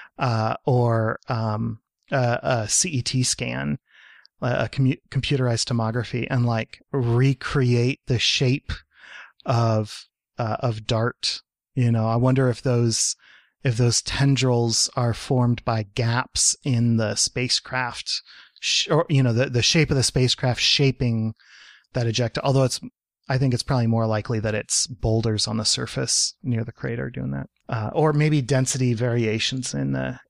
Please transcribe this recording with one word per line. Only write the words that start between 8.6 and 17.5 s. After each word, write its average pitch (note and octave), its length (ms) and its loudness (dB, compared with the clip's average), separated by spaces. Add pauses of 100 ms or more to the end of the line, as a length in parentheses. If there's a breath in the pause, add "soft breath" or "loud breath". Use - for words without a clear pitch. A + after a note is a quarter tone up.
of, A2+ 640 0 (320)
uh, A2+ 220 -2
of A2 260 -4
dart. - 560 -2 (320)
You A#2+ 180 2
know, A2+ 140 2
I A2+ 100 2
wonder B2+ 320 4
if A#2 140 -2
those, A#2+ 540 0 (460 soft breath)
if A#2+ 140 0
those A#2+ 260 2
tendrils B2 920 2
are A#2+ 180 0
formed A#2+ 500 0
by A2+ 200 0 (100)
gaps A#2+ 720 0
in A#2 320 2
the G#2+ 180 0
spacecraft, - 1080 -4 (380 loud breath)